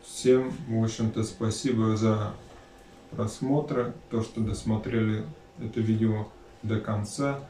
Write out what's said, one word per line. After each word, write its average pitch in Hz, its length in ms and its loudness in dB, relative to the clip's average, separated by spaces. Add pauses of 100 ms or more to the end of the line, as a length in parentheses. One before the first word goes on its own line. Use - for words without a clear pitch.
Всем, 127 480 4 (160)
в 113 160 2
общем-то, 110 400 0
спасибо 110 720 0
за 107 380 2 (800)
просмотр, 131 800 -2 (160)
то, 113 120 0
что 110 200 -6
досмотрели 110 840 0 (340)
это 117 200 -6
видео 107 480 2 (340)
до 110 180 0
конца. 139 600 -2 (100)